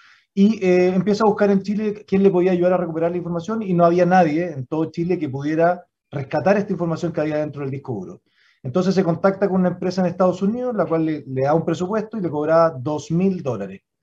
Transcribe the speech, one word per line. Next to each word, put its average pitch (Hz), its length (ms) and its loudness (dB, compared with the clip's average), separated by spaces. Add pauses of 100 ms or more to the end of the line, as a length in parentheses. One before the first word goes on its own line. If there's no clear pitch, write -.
(340)
y, 202 300 4
eh, 180 260 4
empieza 190 340 2
a 214 40 6
buscar 202 220 2
en 196 140 2
Chile 208 440 -4
quién 190 140 2
le 196 80 6
podía 180 220 2
ayudar 180 220 2
a 180 40 2
recuperar 165 340 -2
la 180 60 -4
información, 175 440 -6
y 190 120 -2
no 170 120 4
había 175 220 4
nadie 175 440 2
en 135 140 -8
todo 160 240 -2
Chile 170 300 -4
que 151 100 -4
pudiera 156 560 0 (240)
rescatar 147 480 0
esta 202 140 -2
información 170 400 -4
que 160 100 -2
había 151 160 -2
dentro 151 240 -6
del 135 80 -6
disco 135 240 -8
duro. 90 280 -12 (420)
Entonces 175 320 0
se 190 80 2
contacta 190 440 0
con 185 120 0
una 180 100 2
empresa 185 320 -4
en 180 60 2
Estados 180 340 0
Unidos, 240 340 -2
la 175 100 0
cual 160 200 0
le, 151 220 -4
le 131 160 -2
da 143 100 2
un 165 120 0
presupuesto 196 520 -4
y 208 40 -6
le 165 100 -4
cobraba 160 400 2
dos 151 400 -6
mil 180 320 0
dólares. 98 380 -8 (220)